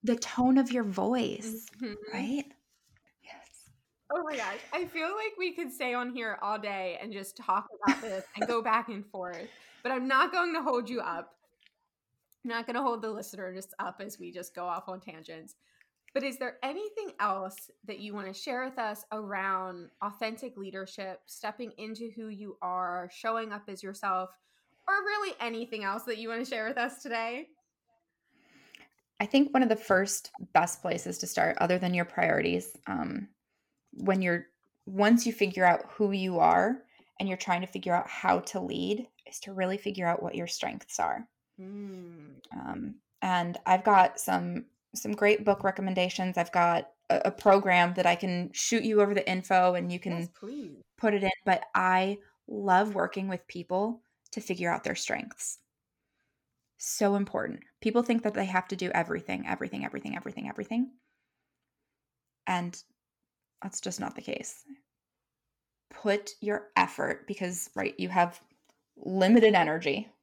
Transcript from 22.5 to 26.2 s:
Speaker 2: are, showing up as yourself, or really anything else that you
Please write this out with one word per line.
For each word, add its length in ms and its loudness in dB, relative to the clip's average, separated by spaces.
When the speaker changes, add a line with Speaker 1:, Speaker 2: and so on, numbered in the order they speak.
Speaker 2:
are, 520 -4
showing 380 -4
up 160 -10
as 140 -12
yourself, 480 -4
or 60 4
really 340 -2
anything 460 -6
else 200 -4
that 120 -6
you 140 -8